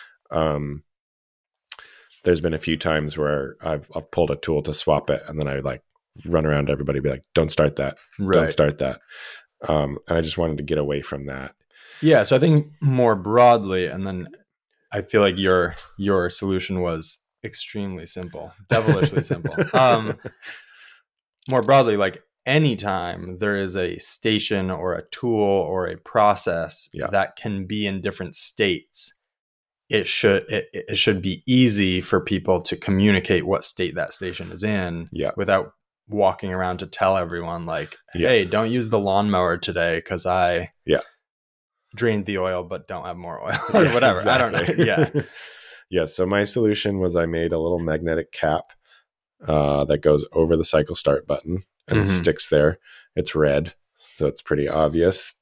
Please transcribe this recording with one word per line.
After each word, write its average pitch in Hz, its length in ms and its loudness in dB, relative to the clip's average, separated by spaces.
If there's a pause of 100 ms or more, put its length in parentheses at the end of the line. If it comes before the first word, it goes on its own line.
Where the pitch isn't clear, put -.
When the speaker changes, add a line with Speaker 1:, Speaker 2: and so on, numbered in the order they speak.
(320)
Speaker 1:
Um, 73 520 -2 (1400)
there's 85 180 2
been 82 120 -2
a 78 60 -4
few 80 180 -2
times 78 400 -2
where 73 440 -2
I've, 78 340 -6
I've 78 160 -10
pulled 78 200 2
a 73 40 -4
tool 76 280 -2
to 76 100 -6
swap 76 360 0
it, 69 180 0
and 76 120 -8
then 73 80 -2
I, 69 120 -4
like, 67 220 -6 (440)
run 82 200 2
around 73 220 2
to 71 40 2
everybody 71 280 -2
and 67 40 -6
be 73 60 0
like, 65 140 -6 (100)
"Don't 80 180 2
start 73 240 2
that. 69 220 -4 (200)
Don't 98 100 -4
Speaker 2:
Right. 82 240 4
Speaker 1:
start 73 280 2
that." 67 220 -4 (680)
Um, 71 400 0
and 85 100 0
I 85 40 2
just 78 160 -4
wanted 80 200 -2
to 76 60 -6
get 76 140 -2
away 71 240 -2
from 69 240 -10
that. 67 300 -10 (460)
Speaker 2:
Yeah. 151 220 6
So 131 120 2
I 127 40 6
think 151 280 4 (140)
more 127 340 4
broadly, 101 720 4
and 92 200 -6
then 90 220 -8 (640)
I 104 100 -4
feel 107 200 2
like 95 160 4
your, 92 380 2 (220)
your 98 320 0
solution 95 520 -2
was 82 380 -4 (240)
extremely 185 640 -10
simple, - 480 -12 (160)
devilishly 113 540 2
simple. - 320 -6 (100)
Speaker 1:
<laughs> - 80 -10
Speaker 2:
Um, 117 440 2 (1300)
more 131 140 2
broadly, 120 340 6
like, 98 280 -2 (220)
anytime 95 920 -2
there 104 200 -2
is 95 200 -4
a 90 200 -4
station 101 760 -2
or 87 220 -4
a 85 160 -8
tool 117 340 -2
or 92 440 0
a 85 100 -8
process 95 960 0
Speaker 1:
Yeah. - 140 -6
Speaker 2:
that 98 280 -2
can 98 300 -8
be 104 200 -4
in 98 160 -4
different 92 340 -6
states, - 800 -2 (760)
it 104 180 2
should, - 440 2
it, - 220 -4
it 104 240 -8
should 98 240 2
be 92 240 -4
easy 104 560 4
for - 180 0
people 90 440 0
to - 120 -4
communicate 95 720 2
what 98 180 -2
state 85 320 -2
that 82 180 -6
station 90 380 -10
is 87 120 -12
in 90 480 -4
Speaker 1:
Yeah. 78 260 -4
Speaker 2:
without 98 360 0 (340)
walking 101 440 0
around 92 280 -4
to 92 80 -10
tell 95 300 2
everyone, 85 480 -6
like, 80 300 -6 (200)
Speaker 1:
Yeah. 85 140 2
Speaker 2:
"Hey, 110 160 4
don't 110 260 -2
use 120 180 -2
the 110 100 2
lawnmower 95 580 2
today 85 440 -2
'cause 90 240 -6
I 87 460 0 (140)
Speaker 1:
Yeah. 78 140 2 (960)
Speaker 2:
drained 107 300 0
the 101 140 -4
oil 92 240 -2
but 85 240 -12
don't 73 180 -10
have 87 120 -10
more 85 260 -12
oil," 101 100 -4 (100)
<laughs> - 100 -8
or 196 100 6
Speaker 1:
Yeah, 135 100 4
Speaker 2:
whatever. 120 340 4
I 127 120 4
don't 117 120 0
know. - 80 -4
Speaker 1:
exactly. 151 260 0 (360)
Speaker 2:
Yeah. - 60 -2
Speaker 1:
<laughs> - 60 -20 (540)
Yeah. 87 180 0
So 90 200 -2
my 101 200 2
solution 104 520 0
was 90 180 0
I 85 120 2
made 82 260 -2
a 80 60 0
little 85 200 -2
magnetic 80 520 -2
cap, 80 400 -2 (760)
uh, 71 380 2
that 76 160 2
goes 73 300 4
over 82 260 2
the 82 60 2
cycle 78 320 2
start 71 320 0
button 80 360 -4 (240)
and 110 120 2
Speaker 2:
Mm-hmm. 104 100 2
Speaker 1:
sticks 85 400 2
there. 78 300 4 (360)
It's 78 200 -2
red, 76 400 2 (180)
so - 320 -8
it's - 160 -2
pretty 73 260 -2
obvious 82 760 0